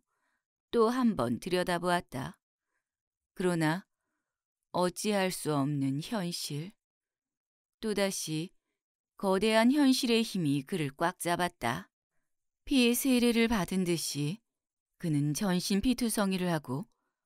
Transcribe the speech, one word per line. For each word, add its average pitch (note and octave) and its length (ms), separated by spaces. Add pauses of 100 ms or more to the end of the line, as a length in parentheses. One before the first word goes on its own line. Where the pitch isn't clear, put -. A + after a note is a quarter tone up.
(720)
또 A#3 180
한 B3 260
번 A#2+ 240
들여다보았다. F3 1000 (960)
그러나 F3 540 (840)
어찌할 F#3 580
수 D3+ 240
없는 C#3 480
현실. F3 720 (1080)
또다시 F#3+ 720 (640)
거대한 A3 560
현실의 C4 500
힘이 D3 420
그를 D3+ 340
꽉 E3+ 200
잡았다. E3+ 720 (760)
피의 A#3+ 280
세례를 A#3+ 540
받은 F#3+ 380
듯이 D#3 560 (560)
그는 D3 360
전신 F#3 460
피투성이를 G3+ 720
하고 D3 380 (360)